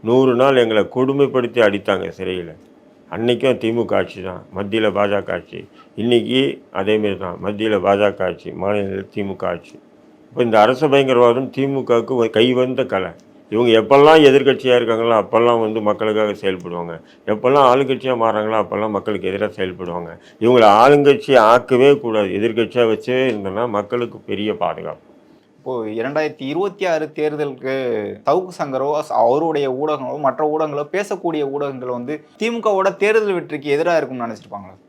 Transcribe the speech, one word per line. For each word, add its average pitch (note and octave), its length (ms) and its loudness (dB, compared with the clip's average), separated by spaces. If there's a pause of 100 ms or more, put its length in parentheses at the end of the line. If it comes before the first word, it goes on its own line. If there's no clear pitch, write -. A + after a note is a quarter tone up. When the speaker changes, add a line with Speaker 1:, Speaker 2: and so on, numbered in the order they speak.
Speaker 1:
நூறு B2+ 320 2
நாள் C3+ 200 4
எங்களை A2 280 2
கொடுமைப்படுத்தி B2+ 760 -2
அடித்தாங்க G2 560 0
சிறையில. F2+ 360 -8 (580)
அன்னைக்கும் A#2+ 480 -2
திமுக A2+ 340 -4
ஆட்சி F#2+ 280 -4
தான், F#2 240 -14 (100)
மத்தியில G2+ 360 -2
பாஜக G2+ 400 -2
ஆட்சி. F2+ 360 -12 (280)
இன்னைக்கு A#2+ 640 0 (120)
அதேமாரி G2+ 440 -2
தான், F2+ 260 -10
மத்தியில G#2 360 -2
பாஜக G2+ 440 0
ஆட்சி, F2 280 -8
மாநிலத்தில் G2 640 -6
திமுக G2 280 -8
ஆட்சி. F2 320 -8 (540)
இப்ப - 140 -4
இந்த A2 160 4
அரச B2+ 280 4
பயங்கரவாதம் C3 720 4
திமுகவுக்கு C3 640 -2
வ-, A2+ 80 0
கைவந்த B2+ 560 0
கலை. F#2 260 -4 (400)
இவங்க A#2 200 2
எப்பெல்லாம் C#3 520 6
எதிர்க்கட்சியா C3 520 4
இருக்காங்களோ A#2 460 0
அப்பெல்லாம் A2+ 380 2
வந்து A2 220 -2
மக்களுக்காக G#2 520 -2
செயல்படுவாங்க, F2 600 -6 (320)
எப்பெல்லாம் B2 420 2
ஆளுங்கட்சியா C3 480 0
மாறாங்களோ A2 440 -2
அப்பெல்லாம் G#2 300 -4
மக்களுக்கு G2 380 -6
எதிராக G2 260 -4
செயல்படுவாங்க. F2 580 -8 (280)
இவங்களை A#2 280 6 (160)
ஆளுங்கட்சி C#3+ 540 6
ஆக்கவே B2 600 6
கூடாது, G#2+ 280 -2
எதிர்க்கட்சியா A2+ 600 0
வச்சே A2+ 300 -2 (120)
இருந்தோம்னா G#2 400 -6
மக்களுக்கு G#2 480 -6
பெரிய G#2 360 -6
பாதுகாப்பு. E2 520 -8 (520)
Speaker 2:
இப்போ B2 280 -8
இரண்டாயிரத்தி C#3 600 -6
இருபத்தி F#3+ 380 -4
ஆறு D#3 300 -2
தேர்தலுக்கு D3 580 -4 (520)
சவுக்கு F3+ 320 -2
சங்கரோ, C#3 420 -4
ச-, - 240 -6
அவருடைய C#3+ 480 0
ஊடகங்களோ, C#3 480 -6
மற்ற C#3+ 280 -2
ஊடகங்களோ, D3+ 440 -4
பேசக்கூடிய F3 580 -4
ஊடகங்களோ C3+ 500 -6
வந்து D3 240 -10 (160)
திமுகவோட G#3+ 560 -2
தேர்தல் G#3 380 0
வெற்றிக்கு D3 440 -4
எதிரா E3 200 0
இருக்கும்னு B2+ 280 -4
நினைச்சிருப்பாங்களா? G2+ 520 -14 (100)